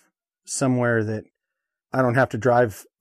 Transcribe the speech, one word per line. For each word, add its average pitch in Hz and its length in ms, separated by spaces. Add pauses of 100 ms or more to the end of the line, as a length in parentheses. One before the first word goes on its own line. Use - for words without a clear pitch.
(460)
somewhere 120 600
that 107 180 (680)
I 131 80
don't 120 140
have 131 140
to 123 80
drive 120 480 (160)